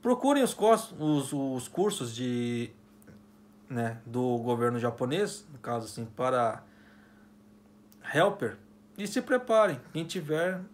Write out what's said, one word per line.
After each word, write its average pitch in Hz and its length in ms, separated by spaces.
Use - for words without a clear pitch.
procurem 262 420
os 233 100
cos-, 214 460
os, 151 340
os 135 360
cursos 165 440
de, 120 580
né, 117 340
do 123 340
governo 120 420
japonês, 131 720
no 131 60
caso 117 280
assim, 113 180
para 123 600
helper, 170 460
e 202 80
se 247 160
preparem, 220 580
quem 160 120
tiver 170 560